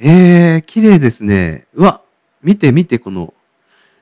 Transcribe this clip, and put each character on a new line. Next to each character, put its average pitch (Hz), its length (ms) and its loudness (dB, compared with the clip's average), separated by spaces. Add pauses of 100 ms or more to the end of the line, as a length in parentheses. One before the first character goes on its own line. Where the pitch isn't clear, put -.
え 175 580 2
ー、 156 40 -6
綺 - 200 -8
麗 208 160 4
で 127 120 -2
す 110 140 -10
ね。 92 500 -4
う 160 80 -4
わ、 190 200 -2 (400)
見 185 140 -2
て 147 160 0
見 165 140 -2
て、 120 120 -6
こ 101 120 -18
の、 90 240 -14 (680)